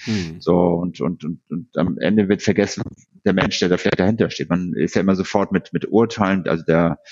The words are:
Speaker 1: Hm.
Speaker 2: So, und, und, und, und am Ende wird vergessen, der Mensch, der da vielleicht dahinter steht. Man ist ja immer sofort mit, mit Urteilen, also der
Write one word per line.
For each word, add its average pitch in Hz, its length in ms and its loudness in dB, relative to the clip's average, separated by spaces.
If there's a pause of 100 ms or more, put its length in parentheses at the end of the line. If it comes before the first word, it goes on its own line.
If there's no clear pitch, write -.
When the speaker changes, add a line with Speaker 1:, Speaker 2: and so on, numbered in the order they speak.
Speaker 1:
Hm. 90 340 -4
Speaker 2:
So, 87 180 2
und, 87 440 0
und, 85 240 -4
und, 82 160 -8 (100)
und - 260 -10
am 85 220 0
Ende 101 300 0
wird 101 140 0
vergessen, 101 420 0 (400)
der 98 80 2
Mensch, 92 260 0
der 92 120 2
da 90 60 4
vielleicht - 220 0
dahinter 101 320 2
steht. - 200 -8
Man 87 240 -2
ist 82 200 -2
ja 107 60 2
immer 95 160 2
sofort 95 340 -2
mit, - 220 -2
mit - 180 -4
Urteilen, 98 560 2
also 82 160 0
der 85 380 2 (120)